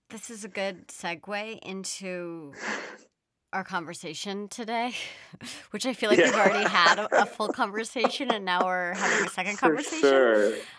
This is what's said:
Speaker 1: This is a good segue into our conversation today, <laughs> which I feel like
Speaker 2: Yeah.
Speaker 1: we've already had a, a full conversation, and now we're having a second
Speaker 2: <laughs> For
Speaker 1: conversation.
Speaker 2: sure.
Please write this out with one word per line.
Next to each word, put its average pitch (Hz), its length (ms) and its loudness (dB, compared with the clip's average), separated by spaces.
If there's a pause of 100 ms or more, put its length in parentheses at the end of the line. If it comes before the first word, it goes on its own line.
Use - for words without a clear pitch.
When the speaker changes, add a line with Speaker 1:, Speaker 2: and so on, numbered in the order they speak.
Speaker 1:
This - 200 -14
is 220 160 -14
a - 20 -10
good 190 400 -8
segue 202 760 -8
into 180 920 -10 (1000)
our 190 100 -4
conversation 180 840 -8
today, 233 440 -4 (380)
<laughs> - 400 -16
which 208 140 -6
I 254 80 0
feel 220 160 0
like - 100 8
Speaker 2:
Yeah. - 60 8
Speaker 1:
we've 247 100 4
already 202 340 4
had 180 300 6
a, 175 240 4
a - 20 0
full - 220 -4
conversation, 226 840 -2
and 214 140 0
now 180 220 2
we're 180 280 0
having 196 320 0
a - 40 -4
second 190 240 -4
Speaker 2:
<laughs> 202 40 -8
For 262 100 4
Speaker 1:
conversation. 294 340 0
Speaker 2:
sure. 117 520 6 (260)